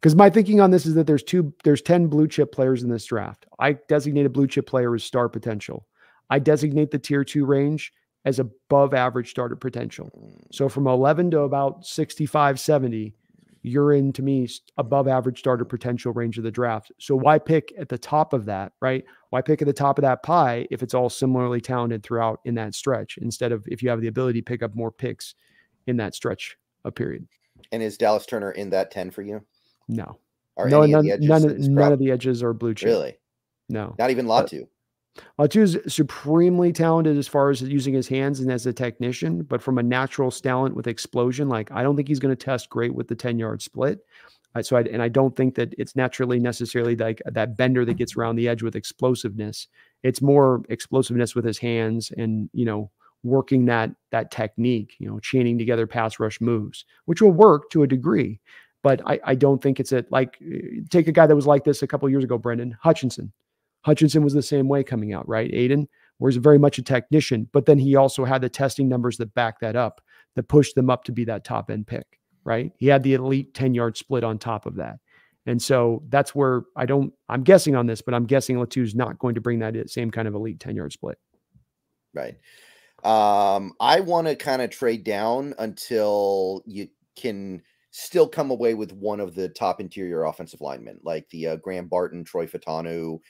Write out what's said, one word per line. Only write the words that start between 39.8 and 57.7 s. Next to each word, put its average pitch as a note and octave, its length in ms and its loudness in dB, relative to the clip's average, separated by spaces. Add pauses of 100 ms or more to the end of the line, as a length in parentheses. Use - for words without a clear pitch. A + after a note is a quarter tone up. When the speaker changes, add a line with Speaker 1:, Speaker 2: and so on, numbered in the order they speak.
Speaker 1:
natural B2+ 460 -2
talent C3 460 -2
with A#2+ 120 -8
explosion, B2 600 -4
like, A2 240 -4
I A#2+ 120 -4
don't C#3+ 120 0
think C#3 140 -4
he's D3 100 -2
gonna C3+ 160 0
test B2+ 340 -6
great A#2+ 240 -4
with B2 140 -8
the B2 80 -6
ten-yard A2+ 460 -6
split. C#3 380 -4 (560)
Uh, A#2 60 -4
so B2+ 140 -2
I, A#2+ 60 4
and A#2 200 -2
I A#2 60 0
don't C3 280 2
think C3 200 0
that A#2+ 220 -4
it's - 180 -8
naturally B2+ 440 -2
necessarily, A#2+ 580 -2
like, A2+ 300 -4
that A2+ 280 -4
bender B2+ 300 2
that A2+ 80 -2
gets A#2 240 -4
around A#2 180 -2
the A#2 140 0
edge A2+ 140 -2
with A2+ 120 -6
explosiveness. A2 920 -4 (360)
It's B2+ 180 0
more C#3 460 6
explosiveness A#2+ 680 -2
with A#2 100 -2
his A2 140 -4
hands A2+ 580 -4
and, A2 360 -4
you B2 120 -2
know, G#2+ 260 -6 (320)
working C3 420 2
that, A#2 260 0 (200)
that A2+ 200 -2
technique, A2+ 680 -4
you G2+ 80 -10
know, G#2+ 120 -10
chaining A#2+ 380 0
together A#2 300 0
pass A2+ 320 -4
rush A2 220 -4
moves, A2+ 440 -2 (200)
which E3 160 0
will G#3 100 10
work E3 380 8
to D#3 140 4